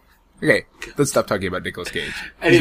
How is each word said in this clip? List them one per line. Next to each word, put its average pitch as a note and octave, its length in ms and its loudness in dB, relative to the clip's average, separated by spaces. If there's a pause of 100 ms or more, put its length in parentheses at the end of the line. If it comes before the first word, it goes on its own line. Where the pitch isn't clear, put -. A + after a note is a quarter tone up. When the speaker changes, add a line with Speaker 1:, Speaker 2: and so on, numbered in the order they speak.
(440)
Speaker 1:
Okay, A#2 220 2 (320)
let's C#3+ 140 2
stop A#2 160 2
talking G2 200 -2
about F2+ 160 -4
Nicolas F2 260 -8
Cage. E2 240 -6
He's - 180 -12 (100)
Speaker 2:
Anyway, E3 200 6